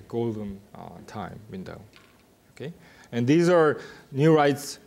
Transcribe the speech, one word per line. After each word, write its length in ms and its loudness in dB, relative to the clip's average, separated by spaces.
golden, 520 -6
uh, 160 -18
time 320 -14
window. 320 -14
Okay? 220 -16
And 140 -2
these 240 4
are 300 4
neurites, 760 2